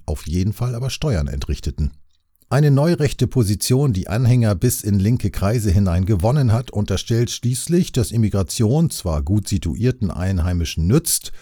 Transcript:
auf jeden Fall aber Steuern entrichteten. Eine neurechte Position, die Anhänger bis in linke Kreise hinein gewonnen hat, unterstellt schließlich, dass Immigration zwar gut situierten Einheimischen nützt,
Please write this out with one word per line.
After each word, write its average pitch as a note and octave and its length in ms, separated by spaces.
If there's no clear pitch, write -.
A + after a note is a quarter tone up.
auf - 220
jeden F#2 260
Fall A#2+ 220
aber B2 140
Steuern F#2+ 380
entrichteten. C#2 640
Eine D3 220
neurechte C#3+ 560
Position, A#2+ 680
die F#2+ 160
Anhänger A#2 460
bis A#2+ 300
in G2+ 160
linke G#2+ 320
Kreise G#2 400
hinein F#2 340
gewonnen A2 460
hat, A#2+ 180
unterstellt G#2+ 600
schließlich, D#3+ 600
dass A2+ 200
Immigration A2+ 800
zwar D2+ 320
gut G2 240
situierten G2+ 640
Einheimischen F2 760
nützt, - 460